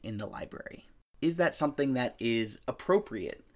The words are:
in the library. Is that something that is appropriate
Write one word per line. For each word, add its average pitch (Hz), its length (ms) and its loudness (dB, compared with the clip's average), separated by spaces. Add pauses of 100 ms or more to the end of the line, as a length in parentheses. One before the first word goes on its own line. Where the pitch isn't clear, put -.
in 107 140 -6
the 104 80 -6
library. - 600 -10 (360)
Is 165 160 4
that 170 180 4
something 143 380 2
that 123 260 0
is 113 480 0
appropriate - 760 0 (120)